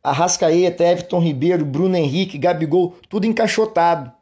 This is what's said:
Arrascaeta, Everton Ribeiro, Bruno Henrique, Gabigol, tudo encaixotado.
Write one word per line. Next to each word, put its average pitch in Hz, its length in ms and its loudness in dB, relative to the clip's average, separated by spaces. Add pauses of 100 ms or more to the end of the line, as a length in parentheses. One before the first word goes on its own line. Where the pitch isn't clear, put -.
Arrascaeta, 170 840 0
Everton 175 340 0
Ribeiro, 165 460 0
Bruno 165 320 0
Henrique, 165 420 -2
Gabigol, 170 560 0 (140)
tudo 202 180 -2
encaixotado. 185 960 0